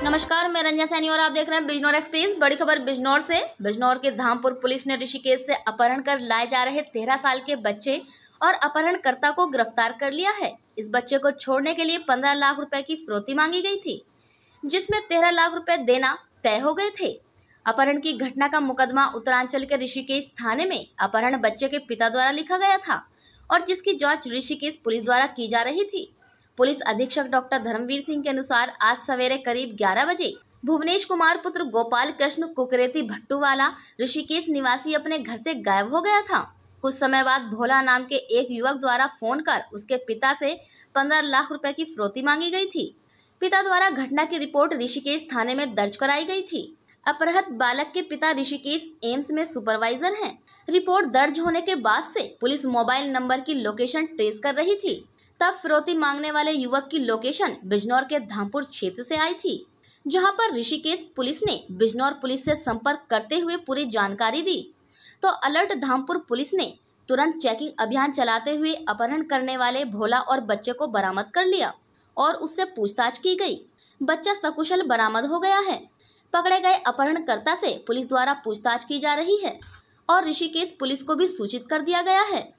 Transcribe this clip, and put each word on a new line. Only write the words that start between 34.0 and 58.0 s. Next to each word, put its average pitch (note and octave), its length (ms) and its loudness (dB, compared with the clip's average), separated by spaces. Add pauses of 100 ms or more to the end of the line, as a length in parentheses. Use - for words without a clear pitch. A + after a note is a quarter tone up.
ऋषिकेश D#4 480 -2
निवासी C4+ 440 0
अपने D4+ 260 -2
घर A#3 160 -8
से D#4 220 -4
गायब G3+ 360 0
हो E4+ 80 2
गया G#4 200 4
था। G4 180 0 (440)
कुछ C4+ 100 0
समय C4+ 300 2
बाद C4 280 2
भोला B3 300 2
नाम B3+ 240 2
के C#4 100 -4 (200)
एक B3 160 2
युवक B3+ 280 -2
द्वारा B3+ 260 2 (140)
फोन B3+ 220 -2
कर D4+ 220 0 (100)
उसके G#3 240 -4 (100)
पिता A#3 260 0
से D4 200 -2 (420)
पन्द्रह D4 260 2
लाख C#4+ 300 0
रुपए D4 220 -4
की D#4+ 120 -4
फिरौती G#3+ 360 -4
मांगी D4+ 280 2
गई F#4+ 180 0
थी। F4 180 -4 (560)
पिता F#4+ 200 2
द्वारा F#4+ 300 4
घटना C#4 340 0
की D#4+ 120 -4
रिपोर्ट D4+ 360 2
ऋषिकेश C#4+ 600 -2
थाने B3 220 -2
में C4+ 200 -4
दर्ज G3+ 220 0
कराई C#4+ 280 0
गई F#4 180 -2
थी। E4+ 200 -8 (420)
अपहृत E4+ 480 2
बालक C4 400 0
के F4+ 100 -2
पिता D4+ 300 -2
ऋषिकेश C#4 560 -2 (160)
एम्स C#4 260 -4
में D#4 140 0
सुपरवाइजर B3+ 800 -2
हैं। - 140 -6 (300)
रिपोर्ट F4+ 420 2
दर्ज C#4 300 2
होने E4+ 220 0
के F#4 160 0
बाद A3+ 320 2
से - 180 -4 (140)
पुलिस C#4 260 0
मोबाइल B3 440 2
नंबर B3+ 300 0
की D4+ 140 -4
लोकेशन A#3+ 520 0
ट्रेस G#3+ 320 -2
कर C#4 160 -2
रही F4 200 2
थी। G4 300 -4 (360)
तब F#4 120 4
फिरौती D#4 400 0
मांगने D4 380 0
वाले D4+ 200 2
युवक C4+ 400 0
की D#4+ 80 -2
लोकेशन A#3 560 0 (100)
बिजनौर G#3+ 380 2